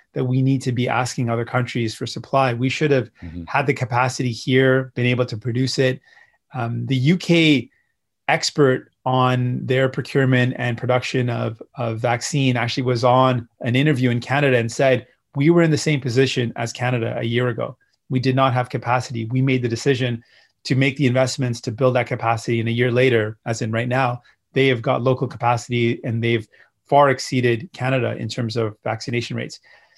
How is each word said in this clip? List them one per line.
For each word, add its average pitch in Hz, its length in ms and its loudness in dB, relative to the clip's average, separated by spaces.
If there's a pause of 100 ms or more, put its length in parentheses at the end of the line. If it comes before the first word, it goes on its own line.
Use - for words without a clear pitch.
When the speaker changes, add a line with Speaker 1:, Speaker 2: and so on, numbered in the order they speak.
(120)
Speaker 1:
that 135 140 -4
we 127 160 0
need 131 200 2
to 131 100 -2
be 120 180 -2
asking 123 400 -2
other 117 160 -2
countries 123 480 -2
for 120 120 -8
supply. 131 460 0
We 120 160 -2
should 143 220 0
have 131 200 2 (120)
Speaker 2:
Mm-hmm. 85 220 -12
Speaker 1:
had 135 220 -2
the 143 60 4
capacity 127 580 -2
here, 131 640 2
been 123 120 0
able 123 180 2
to 120 140 -6
produce 127 400 -4
it. 131 220 0 (520)
Um, 117 320 -6
the 127 120 0
U 139 200 4
K 160 540 2 (580)
expert 143 600 0 (160)
on 127 580 0
their 127 240 2
procurement 127 720 2
and 123 180 -4
production 123 540 -2
of, 117 320 -6 (140)
of 113 220 -4
vaccine 120 600 0
actually 117 240 -2
was 123 220 0
on 127 440 4 (120)
an 120 140 -2
interview 127 360 2
in 120 100 -2
Canada 135 380 2
and 117 120 -2
said, 131 360 2 (280)
"We 143 140 2
were 170 140 6
in 160 80 4
the 147 80 2
same 147 220 0
position 127 560 0
as 120 180 -6
Canada 120 440 -2
a 123 60 -4
year 120 240 0
ago. 120 300 -6 (300)
We 131 120 -2
did 131 160 0
not 131 180 4
have 123 160 0
capacity. 120 560 -4
We 127 160 -2
made 131 200 2
the 120 60 -2
decision 120 540 -2 (420)
to 139 100 -2
make 135 220 2
the 143 100 2
investments 127 560 0
to - 100 -6
build 127 240 2
that 120 100 0
capacity." 117 540 -2
And 113 80 -2
a 117 40 0
year 120 180 0
later, 117 460 2 (100)
as 117 160 -4
in 110 80 -4
right 113 180 -2
now, 123 340 -2 (320)
they 135 140 4
have 120 140 0
got 131 200 0
local 127 260 0
capacity 120 760 -2
and 117 180 -4
they've 117 240 0 (400)
far 143 240 6
exceeded 123 600 0
Canada 127 440 -2
in 117 120 -8
terms 113 280 -6
of 110 260 -2
vaccination 117 540 -6
rates. 117 240 -10 (380)